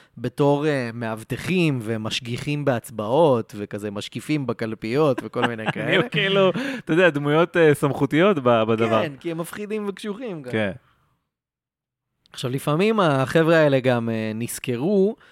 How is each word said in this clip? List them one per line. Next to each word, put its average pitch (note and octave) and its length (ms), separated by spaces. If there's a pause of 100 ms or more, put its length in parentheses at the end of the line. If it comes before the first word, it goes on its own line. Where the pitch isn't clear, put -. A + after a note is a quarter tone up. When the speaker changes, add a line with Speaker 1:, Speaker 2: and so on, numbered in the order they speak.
(180)
Speaker 1:
בתור, C#3+ 500
אה, C3+ 260
מאבטחים C3 880
ומשגיחים A#2 840
בהצבעות, A#2+ 920
וכזה G2+ 340
משקיפים B2 560
בקלפיות A#2 760
וכל B2 240
מיני A2 220
Speaker 2:
<laughs> - 20
Speaker 1:
כאלה. G#2+ 140
Speaker 2:
נהיו E3+ 160 (100)
כאילו, G3 380 (280)
אתה - 160
יודע, F3 160
דמויות, D3 480
אה, D#3 160
סמכותיות D3 680
ב-, A#2+ 280
בדבר. A2 360
Speaker 1:
כן, D3+ 160
כי E3+ 120
הם E3 60
מפחידים G#3 500
וקשוחים G3+ 540
גם. B2+ 100
Speaker 2:
כן. A2 200 (1600)
Speaker 1:
עכשיו, B2 180
לפעמים E3+ 480
החבר'ה D#3+ 580
האלה C#3+ 220
גם, A#2+ 300
אה, A2 260
נזכרו D#3 800 (160)